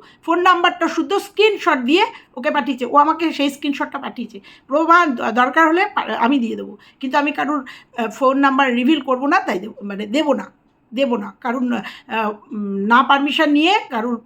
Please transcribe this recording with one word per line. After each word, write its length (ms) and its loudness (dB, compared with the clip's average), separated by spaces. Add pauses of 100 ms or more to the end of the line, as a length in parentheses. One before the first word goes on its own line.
(220)
ফোন 180 0
নাম্বারটা 480 2
শুদ্ধ 300 -2
স্ক্রিনশট 600 0
দিয়ে 280 2 (300)
ওকে 140 -2
পাঠিয়েছে। 360 -2
ও 100 -2
আমাকে 360 2
সেই 180 0
স্ক্রিনশটটা 480 -6
পাঠিয়েছে, 420 -12 (260)
প্রমাণ 440 4
দ-, 200 -4
দরকার 380 2
হলে 260 2
পা-, 240 -4
আমি 200 2
দিয়ে 180 -2
দেবো, 200 -12 (240)
কিন্তু 180 -2
আমি 140 0
কারোর, 320 -4 (320)
আহ, 140 -4
ফোন 280 0
নাম্বার 360 2
রিভিল 260 2
করবো 260 -2
না, 140 2
তাই 180 -4
দেবো, 240 -10
মানে, 240 -8
দেবো 280 0
না, 260 -8 (340)
দেবো 220 0
না। 240 -10
কারণ, 320 -4
আহ, 580 -6
উম, 560 -6
না 160 4
পারমিশন 480 2
নিয়ে 300 4 (100)
কারোর, 360 -4